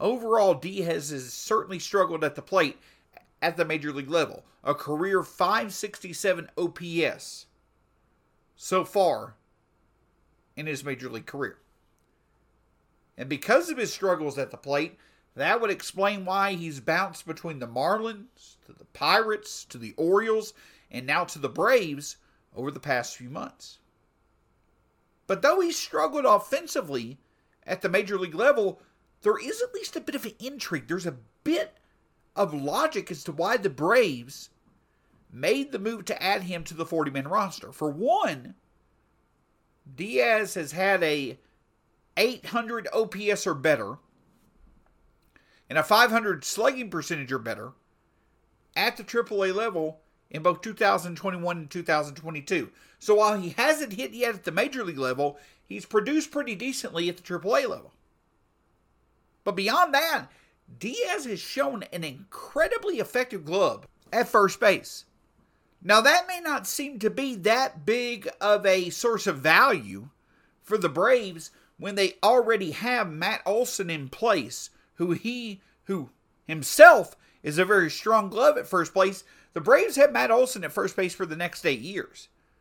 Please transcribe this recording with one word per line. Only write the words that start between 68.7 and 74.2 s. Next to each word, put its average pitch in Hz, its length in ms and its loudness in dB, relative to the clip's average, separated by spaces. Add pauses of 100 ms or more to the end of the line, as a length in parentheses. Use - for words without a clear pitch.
source 226 360 -2
of 170 120 0
value 147 720 4 (520)
for 208 160 -2
the 175 100 0
Braves 185 640 0 (260)
when 196 200 -8
they 196 260 2
already 220 480 4
have 220 400 -2
Matt 170 340 -4
Olson 202 460 -2
in 147 180 -6
place, 185 600 -2 (240)